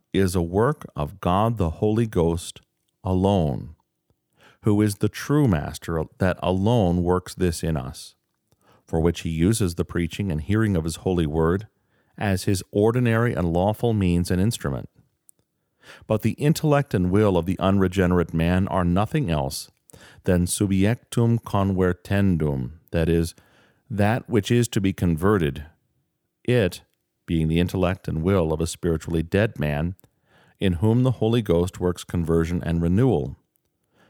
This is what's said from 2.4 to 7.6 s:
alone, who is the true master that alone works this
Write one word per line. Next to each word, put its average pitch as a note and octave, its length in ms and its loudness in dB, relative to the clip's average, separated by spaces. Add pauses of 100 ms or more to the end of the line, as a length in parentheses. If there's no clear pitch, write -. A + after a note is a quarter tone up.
alone, F2+ 720 0 (880)
who G#2 200 2
is G#2 140 0
the G#2+ 120 0
true C#3+ 400 0
master D#2 560 -2 (140)
that F#2 240 0
alone F#2+ 600 2
works F2+ 320 0
this F2 300 -2